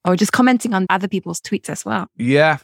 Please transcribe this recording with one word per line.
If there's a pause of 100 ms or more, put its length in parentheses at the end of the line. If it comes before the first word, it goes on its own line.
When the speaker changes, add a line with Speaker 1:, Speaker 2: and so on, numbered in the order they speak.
Speaker 1:
or
just
commenting
on
other
people's
tweets
as
well. (100)
Speaker 2:
Yeah.